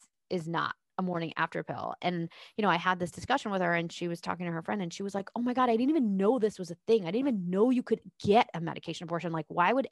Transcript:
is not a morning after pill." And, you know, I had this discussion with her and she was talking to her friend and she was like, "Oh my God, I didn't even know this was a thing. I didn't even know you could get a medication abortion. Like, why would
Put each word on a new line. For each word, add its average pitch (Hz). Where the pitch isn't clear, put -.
is 170
not 160
a 190
morning 175
after 165
pill." -
And, 170
you 220
know, 202
I 165
had 180
this 175
discussion -
with 190
her 170
and 170
she 175
was 170
talking 180
to 170
her 165
friend 208
and 170
she -
was 196
like, 196
"Oh 240
my 247
God, 254
I 226
didn't 262
even 233
know 214
this 208
was 175
a 165
thing. 220
I -
didn't 254
even 190
know 196
you 247
could -
get 202
a 165
medication 165
abortion. 165
Like, 160
why 175
would 254